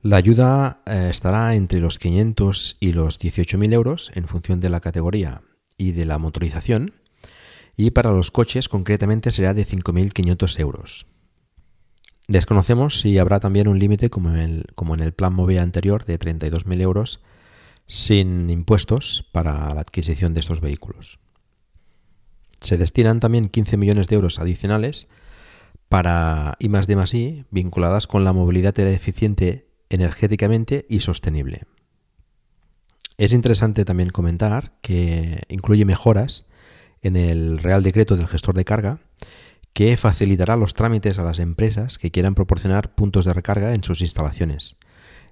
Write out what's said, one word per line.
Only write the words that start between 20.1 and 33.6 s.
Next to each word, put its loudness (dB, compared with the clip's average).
de 0
estos -4
vehículos. -8
Se -2
destinan 2
también 2
quince 0
millones 2
de 2
euros 0
adicionales -4
para 0
I -2
más 2
D 2
más 2
I -4
vinculadas 0
con 2
la 2
movilidad 2
eficiente -2
energéticamente -2
y 0
sostenible. -4
Es 2
interesante 2